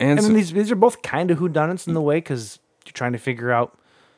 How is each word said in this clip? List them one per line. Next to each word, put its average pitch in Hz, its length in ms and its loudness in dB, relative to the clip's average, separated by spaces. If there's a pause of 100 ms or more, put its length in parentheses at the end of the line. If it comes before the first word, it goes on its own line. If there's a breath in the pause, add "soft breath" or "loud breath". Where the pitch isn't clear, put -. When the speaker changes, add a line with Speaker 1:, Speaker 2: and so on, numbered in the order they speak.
Speaker 1:
and 143 180 4
Speaker 2:
I 214 40 4
mean, - 0 -
Speaker 1:
some 214 120 4
Speaker 2:
these, 185 180 2
these 208 180 0
are 240 60 0
both 240 260 2
kinda 170 320 -2
whodunits 165 540 -2
in 165 60 -2
the 160 60 0
way 151 200 0
'cause 120 380 -8 (280)
you're - 60 -20
trying 123 200 -4
to 117 60 -4
figure 120 320 -4
out 120 260 0 (420 soft breath)